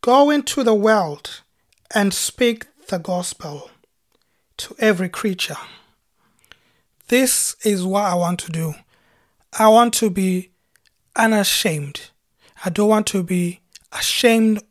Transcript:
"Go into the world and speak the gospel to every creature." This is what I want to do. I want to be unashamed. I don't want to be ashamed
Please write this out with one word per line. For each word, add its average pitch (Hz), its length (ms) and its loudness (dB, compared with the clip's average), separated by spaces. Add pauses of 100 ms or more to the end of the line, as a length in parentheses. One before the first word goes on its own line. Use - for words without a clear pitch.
"Go 277 280 6
into 294 340 -2
the 220 120 4
world 202 640 -2 (540)
and 202 180 2
speak - 520 -2 (220)
the 180 120 -6
gospel 170 720 -8 (840)
to - 200 -14
every 190 300 0
creature." 185 500 -6 (1500)
This - 560 0
is 196 220 0
what 196 180 0
I 180 120 0
want 175 260 -2
to - 100 -14
do. 160 240 -6 (840)
I 220 120 6
want 233 260 6
to 226 140 0
be 185 420 -2 (640)
unashamed. 196 920 0 (560)
I 190 40 -2
don't 208 200 0
want 214 180 2
to 190 160 -2
be 175 380 -4 (320)
ashamed 220 760 2